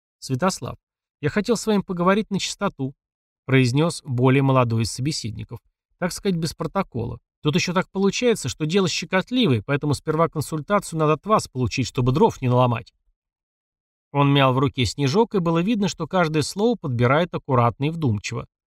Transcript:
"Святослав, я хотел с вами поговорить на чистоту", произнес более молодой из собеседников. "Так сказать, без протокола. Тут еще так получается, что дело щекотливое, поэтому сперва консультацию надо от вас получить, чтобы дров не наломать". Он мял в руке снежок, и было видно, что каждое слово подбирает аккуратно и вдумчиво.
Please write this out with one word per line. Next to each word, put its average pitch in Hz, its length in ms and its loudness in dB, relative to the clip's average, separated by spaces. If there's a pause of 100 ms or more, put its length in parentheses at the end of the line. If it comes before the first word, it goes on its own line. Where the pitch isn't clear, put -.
(180)
"Святослав, 131 580 -4 (440)
я 143 80 -2
хотел 208 280 0
с - 100 -8
вами 208 160 2
поговорить 190 480 0
на 190 100 -2
чистоту", 139 540 -6 (520)
произнес 131 580 2
более 131 380 2
молодой 123 400 2
из 107 80 -2
собеседников. 117 720 -8 (380)
"Так 175 140 -4
сказать, 190 240 -2
без 160 180 -4
протокола. 156 640 -6 (200)
Тут 147 140 0
еще 175 180 0
так 180 200 -2
получается, 196 560 0
что - 180 -4
дело 185 220 2
щекотливое, 185 760 0
поэтому 143 300 0
сперва 160 340 0
консультацию 160 680 -4
надо 156 140 4
от 156 140 -2
вас 208 200 2
получить, 127 400 -2
чтобы 127 240 0
дров 170 320 2
не 127 60 0
наломать". 123 440 0 (1200)
Он 139 220 2
мял 135 220 4
в 131 40 2
руке 135 280 0
снежок, 151 500 0
и - 20 2
было 165 220 0
видно, 202 260 0
что 160 220 -6
каждое 160 340 0
слово 220 320 0
подбирает 135 580 0
аккуратно 123 520 0
и 151 60 0
вдумчиво. 127 580 -4 (240)